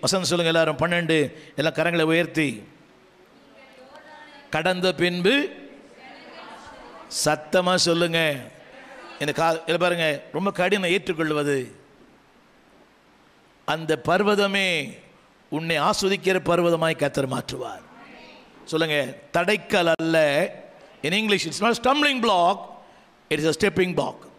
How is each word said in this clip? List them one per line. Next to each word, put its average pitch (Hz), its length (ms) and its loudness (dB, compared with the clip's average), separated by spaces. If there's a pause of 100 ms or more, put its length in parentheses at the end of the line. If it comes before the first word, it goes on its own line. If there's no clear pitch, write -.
வசனம் 185 280 0
சொல்லுங்க 170 220 2
எல்லாரும், 156 300 2
பன்னெண்டு. 170 360 2 (420)
எல்லாம் 160 180 0
கரங்களை 160 340 2
உயர்த்தி 156 360 2 (2000)
கடந்த 180 340 -2 (140)
பின்பு, 180 320 2 (1900)
சத்தமா 180 500 0 (140)
சொல்லுங்க. 170 320 0 (1000)
இந்த 147 180 -2
கா-, 165 260 2
இதுல 165 180 0
பாருங்க, 175 240 2 (300)
ரொம்ப 196 120 0 (100)
கடினம் 185 360 2
ஏற்றுக்கொள்வது. 151 640 0 (2250)
அந்த 160 180 -4 (160)
பர்வதமே 196 600 2 (880)
உன்னை 165 200 -2 (120)
ஆஸ்வதிக்கிற 190 480 0 (120)
பர்வதமாய் 170 540 2
கர்த்தர் 139 320 0
மாற்றுவார். - 480 -10 (880)
சொல்லுங்க, 160 260 0 (400)
தடைக்கல் 180 560 2
அல்ல. 160 240 0 (920)
In 165 140 -2
English, 208 280 0
it's 151 140 -6
not 233 140 4
a - 40 -8
stumbling 277 440 2
block, 190 320 4 (760)
it 151 80 0
is 156 120 2
a - 60 0
stepping 190 380 2
block. 139 220 -4 (200)